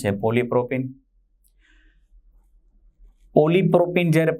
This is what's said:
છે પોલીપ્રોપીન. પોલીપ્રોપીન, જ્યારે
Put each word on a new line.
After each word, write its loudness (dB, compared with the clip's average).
છે -2
પોલીપ્રોપીન. -2
પોલીપ્રોપીન, 2
જ્યારે 2